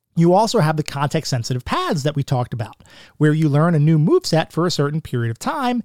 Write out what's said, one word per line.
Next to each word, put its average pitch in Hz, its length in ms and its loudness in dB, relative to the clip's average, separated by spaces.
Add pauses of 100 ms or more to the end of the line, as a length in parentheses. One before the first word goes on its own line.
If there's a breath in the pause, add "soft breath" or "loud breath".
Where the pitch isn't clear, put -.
(180)
You 170 160 6
also 214 260 2
have 160 160 2
the 151 80 -4
context-sensitive 139 800 -4
paths 311 400 -2
that 147 140 -2
we 139 60 -2
talked 123 300 -4
about, 110 300 -10 (320 loud breath)
where 151 180 2
you 156 140 2
learn 156 280 2
a 151 40 2
new 156 180 4
moveset 170 540 2
for 170 160 0
a 170 40 -2
certain 147 280 -2
period 117 320 -4
of 113 80 -10
time, 247 460 -4